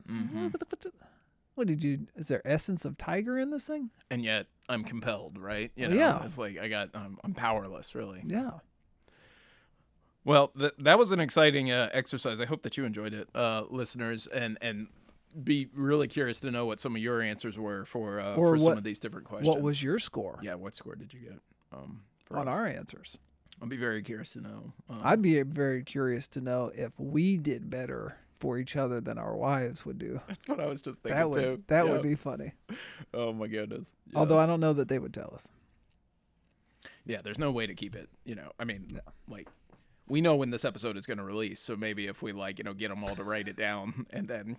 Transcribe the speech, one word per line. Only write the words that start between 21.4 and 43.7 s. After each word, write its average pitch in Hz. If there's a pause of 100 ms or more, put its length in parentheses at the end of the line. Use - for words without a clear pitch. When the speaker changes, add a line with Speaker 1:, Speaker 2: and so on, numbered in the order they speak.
Speaker 1:
um, 69 (220)
for -
Speaker 2:
on 135
Speaker 1:
us? 127
Speaker 2:
our 220
answers? - (440)
Speaker 1:
I'd 120
be 131
very 113
curious 113
to 117
know. 110 (180)
Um, 113
Speaker 2:
I'd 202
be 160
very 135
curious 131
to 139
know 123
if 123
we 151
did 147
better 127 (220)
for 123
each 131
other 123
than 113
our 110
wives 127
would 131
do. 117
Speaker 1:
That's -
what 285
I 147
was 139
just -
Speaker 2:
That 151
Speaker 1:
thinking, 151
Speaker 2:
would, 131
Speaker 1:
too. -
Speaker 2:
that 165
Speaker 1:
Yeah. 156
Speaker 2:
would 147
be 147
funny. 139 (600)
Speaker 1:
Oh, 117
my 110
goodness. 110 (160)
Yeah. 147
Speaker 2:
Although 156
I 156
don't 165
know 156
that 139
they 135
would -
tell -
us. - (1600)
Speaker 1:
Yeah, 110
there's 104
no 147
way 113
to 95
keep 95
it, - (160)
you 120
know. 73
I 117
mean, 98
Speaker 2:
No. - (280)
Speaker 1:
like, 104 (600)
we 147
know 165
when 135
this 120
episode 110
is 98
gonna 104
release, 101
so 113
maybe 104
if 98
we, 104
like, 98
you 110
know, 101
get 101
'em 101
all 98
to 98
write 104
it 98
down 104